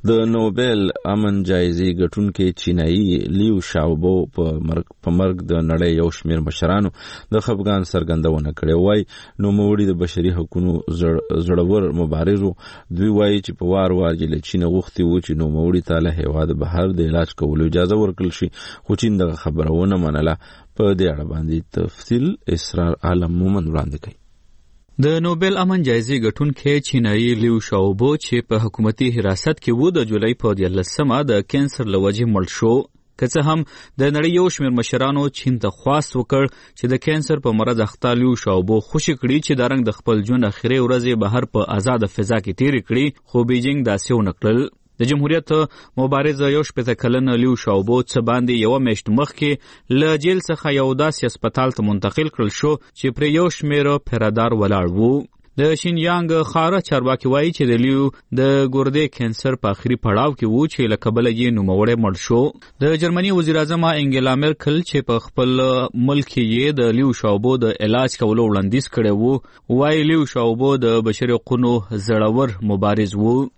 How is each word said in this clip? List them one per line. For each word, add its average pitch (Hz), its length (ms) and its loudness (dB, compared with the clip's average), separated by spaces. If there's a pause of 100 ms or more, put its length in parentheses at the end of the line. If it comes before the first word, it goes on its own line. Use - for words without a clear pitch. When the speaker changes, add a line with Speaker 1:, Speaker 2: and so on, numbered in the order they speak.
Speaker 1:
د 113 140 4 (120)
نوبل 110 460 0 (340)
امن 101 340 0
جایزې 87 400 2 (120)
ګټونکي 95 460 0 (140)
چینایي 87 580 2 (200)
لیو 104 200 2 (120)
شاوبو 82 440 0 (220)
په 82 180 -2 (140)
مرګ، 82 180 -4 (160)
په 85 160 -2
مرګ 92 180 0 (140)
د - 20 2 (180)
نړۍ 85 280 2
یو 85 100 2 (100)
شمېر 80 280 -2
مشرانو 87 480 -2 (380)
د 107 120 0
خفګان 101 480 -2
څرګندونه 80 640 0
کړې. 80 160 0 (100)
وایي 104 200 2 (380)
نوموړي 101 480 2
د 87 140 -2
بشري 87 340 -2
حقونو 87 340 -2 (280)
زړ-، 82 220 0 (260)
زړور 92 340 2 (180)
مبارز 82 420 0
وو. 95 140 -2 (400)
دوی 104 220 0
وایي 104 260 2
چې - 160 -10
په 90 120 -6
وار 95 200 2
وار 87 240 0
یې 82 160 -4
له 78 60 -2 (100)
چینه 87 240 -2
غوښتي 90 320 -2
وو 85 160 2
چې 82 120 -8 (120)
نوموړي 82 440 0
ته 85 120 0
له 82 180 0
هیواده 78 460 -2
بهر 87 220 -2 (100)
د 85 40 -2 (120)
علاج 82 260 -2
کولو 78 300 0
اجازه 87 320 0
ورکړل 92 400 -2
شي، 90 80 -2 (360)
خو - 120 -2
چین 104 260 0
دغه 82 220 -2
خبره 78 320 -2
ونه 92 320 2
منله. 76 260 0 (420)
په 107 80 0 (140)
دې 92 140 2
اړه 73 200 -6
باندې 80 240 -4 (160)
تفصیل 120 640 -2 (120)
اسرار 85 440 -2 (100)
عالم 87 380 0
مومند 95 280 0
وړاندې 73 360 -4
کوي. - 140 -18 (840)
Speaker 2:
د - 20 2 (160)
نوبل 175 360 0
امن 185 240 0
جایزې 120 420 0
ګټونکی 143 640 0
چینایي 117 460 2
لیو 117 220 2 (120)
شاوبو 101 480 2
چې 120 320 -4
په 110 160 0
حکومتي 110 500 0
حراست 104 480 -2
کې 120 160 0
و، 160 180 4
د 123 140 2
جولای 110 320 0
په 107 160 0
دیارلسمه 95 600 0 (120)
د - 200 2
کینسر 139 440 0
له 95 100 4
وجې 104 300 2
مړ 92 100 2 (120)
شو. 117 180 4 (440)
که 127 140 0
څه 160 160 0
هم 160 160 0 (340)
د 131 40 2 (120)
نړۍ 156 240 2
یو 180 160 4
شمېر 135 240 0
مشرانو 135 460 0 (160)
چین 127 240 0
ته 101 140 -2
خواست 143 380 -2
وکړ 135 280 0 (340)
چې - 140 -6
د 127 140 -2
کینسر 156 420 0
په 110 100 2
مرض 113 300 0
اخته 120 320 -2
لیو 123 240 2
شاوبو 98 420 2
خوشي 156 320 -2
کړي 131 280 0
چې 156 120 0
دا 123 160 2
رنګ 131 160 0
د - 80 -8
خپل 107 320 0
ژوند 123 220 2
اخري 123 260 -2
ورځې 120 460 0
بهر 113 280 0
په 110 80 0 (160)
آزاده 110 380 0
فضا 110 300 -2
کې 98 160 -6
تېرې 135 280 2
کړي، 127 180 0 (220)
خو 127 100 0 (120)
بیجینګ 131 300 0 (100)
داسې 98 240 -2
ونه 101 240 0
کړل. 113 260 2 (360)
د 120 100 0
جمهوریت 147 400 0 (480)
مبارز 139 420 0
یو 143 220 2
شپېته 123 400 -4
کلن 127 280 0 (120)
لیو 127 200 2
شاوبو 104 400 2
څه - 260 -2
باندې 123 360 0
یوه 123 140 2
میاشت 117 320 -2
مخکې 147 400 0 (500)
له 156 240 2
جیل 185 240 2
څخه 156 260 -4
یو 135 100 2 (160)
داسې 147 300 -2
هسپتال 131 460 -2
ته 107 100 -2
منتقل 104 480 -2
کړل 104 240 -2
شو 151 120 0 (280)
چې - 80 -4 (100)
پرې 147 120 0 (100)
یو 175 80 2 (100)
شمېر 147 300 0 (240)
پیرادار 113 480 0
ولاړ 98 280 2 (120)
وو. 120 160 4 (460)
د 156 200 4
شینیانګ 170 680 0
خاره 170 300 2 (100)
چارواکي 131 420 0
وایي 147 240 2
چې 147 140 0
د 117 140 2
لیو 135 200 2 (340)
د 135 360 2
ګردې 135 300 0 (120)
کینسر 123 480 -4
په 98 100 0
آخري 123 300 -2
پړاو 123 340 2
کې 117 140 -2
وو 127 100 2 (100)
چې - 80 -8 (120)
له 104 40 0 (100)
کبله 117 240 0
یې 120 180 0 (100)
نوموړی 101 460 2
مړ 98 100 0 (120)
شو. 120 160 2 (400)
د 156 200 2
جرمني 175 360 0
وزیر 156 240 0
اعظم 165 260 0
انګلا 131 460 0 (100)
میرکل 151 340 0 (120)
چې 147 80 0 (120)
په 117 160 -2
خپل 127 240 0 (600)
ملک 143 280 0
یې 127 400 0
د 117 220 2
لیو 135 100 2 (120)
شاوبو 110 420 2
د 110 120 0 (120)
علاج 123 340 0
کولو 113 240 2
وړاندیز 98 480 0
کړی 107 240 2
وو، 123 160 2 (460)
وایي 151 320 2
لیو 156 220 2
شاوبو 123 380 2 (140)
د 113 240 2
بشري 120 280 0
حقونو 123 360 0 (320)
زړور 110 500 0 (160)
مبارز 104 500 0
وو. 117 140 2 (220)